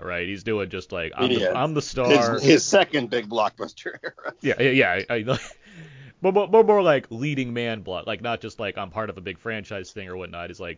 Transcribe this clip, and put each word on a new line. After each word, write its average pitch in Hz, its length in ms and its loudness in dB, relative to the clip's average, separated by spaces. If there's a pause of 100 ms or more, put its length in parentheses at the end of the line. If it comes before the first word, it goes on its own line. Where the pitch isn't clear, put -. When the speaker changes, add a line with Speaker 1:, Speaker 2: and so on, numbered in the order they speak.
Speaker 1:
right? 87 240 -6
He's 98 160 -8
doing 104 260 -2
just, 92 220 -10
like, 85 240 -6
I'm 123 140 2
the, 120 100 2
Speaker 2:
Yeah. 92 140 2 (100)
Speaker 1:
I'm 156 100 -2
the 147 60 0
Speaker 2:
His, - 100 -4
Speaker 1:
star. 123 520 4
Speaker 2:
his - 240 6
second 151 440 2
big 110 200 -2
blockbuster 110 680 -4
<laughs> - 40 -16
era. - 380 -12
Speaker 1:
Yeah, 135 200 0
yeah, 131 100 4
yeah, 98 380 4
I, 123 60 -2
I, 107 80 -4
<laughs> 139 960 -10
but 190 140 2
more, 202 120 4
more, 220 160 8
more 208 200 6
like 143 260 4
leading 131 440 -4
man 117 280 -4
block, 90 240 -8
like, 104 160 -6
not 117 200 -4
just, 110 180 -12
like, 101 180 -6
I'm 95 140 -8
part 107 180 -6
of 95 80 -12
a 92 40 -14
big 90 180 -10
franchise 104 520 -10
thing 95 160 -14
or 90 80 -10
whatnot. 87 360 -10
It's, 87 80 -16
like, 85 180 -10